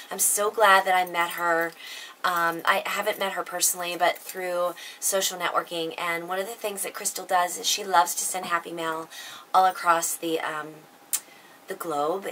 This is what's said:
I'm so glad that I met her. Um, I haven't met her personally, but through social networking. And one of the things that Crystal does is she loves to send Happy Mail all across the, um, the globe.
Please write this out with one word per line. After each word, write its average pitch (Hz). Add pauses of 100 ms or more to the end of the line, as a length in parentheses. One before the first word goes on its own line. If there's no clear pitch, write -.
(120)
I'm 190
so 208
glad 196
that 190
I 180
met 170
her. 170 (520)
Um, 170
I 196
haven't 202
met 196
her 180
personally, 175
but 165
through 180 (240)
social 190
networking. 165
And 170
one 185
of 196
the 233
things 202
that 180
Crystal -
does 180
is 185
she -
loves 180
to -
send 180
Happy 170
Mail 165 (440)
all 185
across 175
the, 165
um, 156 (960)
the 190
globe. 170